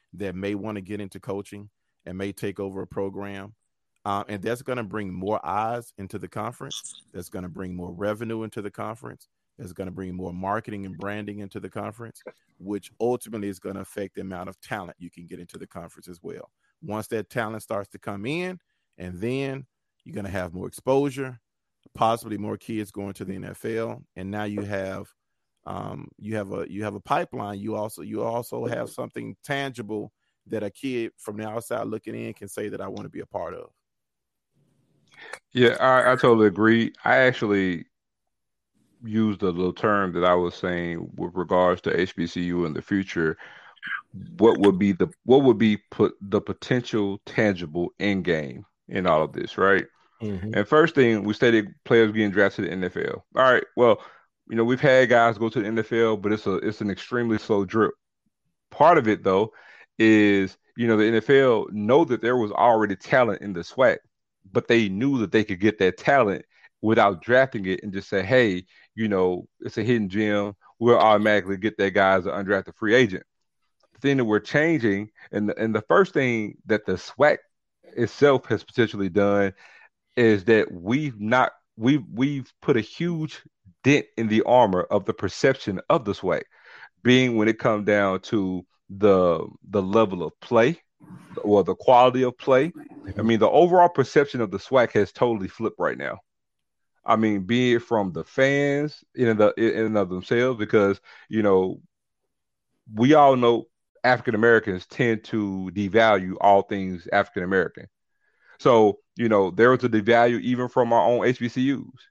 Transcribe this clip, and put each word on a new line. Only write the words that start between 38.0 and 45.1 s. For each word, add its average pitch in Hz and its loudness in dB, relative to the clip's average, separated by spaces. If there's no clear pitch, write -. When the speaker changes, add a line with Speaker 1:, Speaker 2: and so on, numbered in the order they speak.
Speaker 2:
used 107 -2
a 95 0
little 90 -2
term 101 0
that 85 0
I 90 4
was 87 0
saying 85 -6
with 87 -8
regards 90 0
to - -2
H 92 -4
B 85 -4
C 90 -6
U 87 -2
in 78 -4
the 80 -8
future. 87 -4
What - 4
would 95 4
be 98 2
the, 87 -2